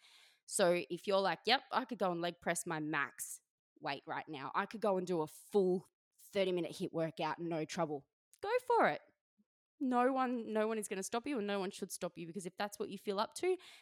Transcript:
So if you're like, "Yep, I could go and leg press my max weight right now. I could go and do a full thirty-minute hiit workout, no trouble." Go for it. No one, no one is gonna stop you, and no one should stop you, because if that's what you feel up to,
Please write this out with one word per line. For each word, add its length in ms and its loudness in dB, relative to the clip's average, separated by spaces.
So 440 4
if 160 -6
you're 140 4
like, 260 0
"Yep, 160 4
I 120 2
could 140 -8
go 140 2
and 80 -2
leg 200 -2
press 260 -2
my 120 -2
max 600 -2
weight 260 -4
right 220 -6
now. 260 -8
I 120 0
could 140 -10
go 180 2
and 80 -2
do 160 2
a 40 -2
full 600 2
thirty-minute 400 0
hiit 200 -6
workout, 480 -2
no 240 -2
trouble." 400 -2
Go 120 -2
for 220 6
it. 140 -2
No 320 4
one, 400 0
no 160 2
one 100 -2
is 80 -6
gonna 160 -6
stop 240 -4
you, 120 -2
and 80 -2
no 120 0
one 120 -2
should 200 -8
stop 260 -8
you, 100 -10
because 200 -8
if 100 -14
that's 220 -6
what 120 -6
you 80 -10
feel 200 -4
up 180 -2
to, 200 2